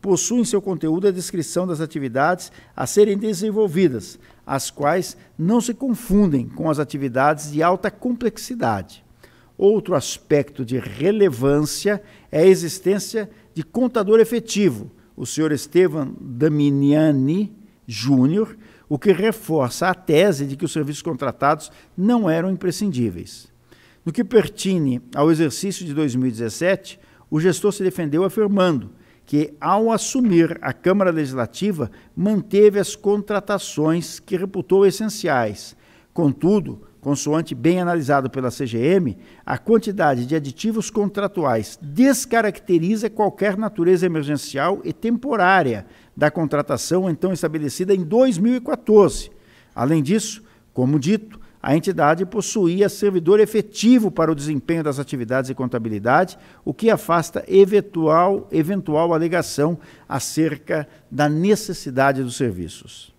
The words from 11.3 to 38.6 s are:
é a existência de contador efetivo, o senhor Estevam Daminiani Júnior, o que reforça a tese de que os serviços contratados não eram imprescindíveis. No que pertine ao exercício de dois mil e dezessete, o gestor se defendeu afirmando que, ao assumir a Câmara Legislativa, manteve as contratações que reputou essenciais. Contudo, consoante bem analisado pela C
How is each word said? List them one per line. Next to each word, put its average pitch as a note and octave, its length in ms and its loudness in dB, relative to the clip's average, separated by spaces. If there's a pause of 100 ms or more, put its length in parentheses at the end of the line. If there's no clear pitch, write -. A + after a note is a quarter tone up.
é D3+ 80 2
a F3 60 8
existência F#3+ 840 0 (240)
de D#3+ 80 -8
contador A3+ 560 2
efetivo, G#3 720 2 (260)
o - 80 -8
senhor D3+ 280 -2
Estevam D3+ 680 0
Daminiani C#3+ 1400 2 (300)
Júnior, C3 720 0 (300)
o D3 100 -4
que G3+ 140 2
reforça E3+ 760 0
a F3+ 60 0
tese D#3+ 500 2
de C3+ 120 -6
que D#3+ 80 -6
os D3 80 -4
serviços D3 300 -6
contratados C#3+ 680 -2 (260)
não G#3+ 320 0
eram E3 220 0
imprescindíveis. D#3+ 960 -6 (580)
No E3 80 -6
que A#3+ 120 -2
pertine E3 760 0 (140)
ao D3 160 2
exercício E3+ 560 -2
de D3 80 -8
dois D3 220 -2
mil B2+ 100 0
e B2 60 -2
dezessete, A#2 680 -4 (320)
o D3+ 100 -2
gestor F#3 320 0
se G3 100 -6
defendeu F3 420 -2
afirmando F#3 680 0 (340)
que, D3 360 -2
ao G3+ 320 0
assumir G3 680 0
a C3+ 120 -6
Câmara F#3+ 380 2
Legislativa, D3 800 -4 (240)
manteve G3+ 640 4
as - 180 -4
contratações G3 1200 -2
que - 180 -6
reputou F#3+ 480 2
essenciais. D#3+ 920 -2 (380)
Contudo, D#3+ 720 0 (180)
consoante D3+ 540 -4
bem E3 260 0
analisado D3 480 0
pela B2+ 220 -4
C C3+ 160 -6